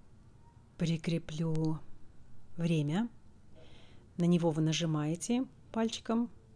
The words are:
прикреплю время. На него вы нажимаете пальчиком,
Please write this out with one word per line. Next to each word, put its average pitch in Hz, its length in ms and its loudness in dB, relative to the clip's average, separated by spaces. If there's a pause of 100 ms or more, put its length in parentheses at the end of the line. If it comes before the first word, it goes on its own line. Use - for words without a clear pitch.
(800)
прикреплю 160 1000 0 (800)
время. 165 520 2 (1120)
На 175 60 4
него 170 260 6
вы 156 120 2
нажимаете 160 840 0 (260)
пальчиком, 226 560 0 (280)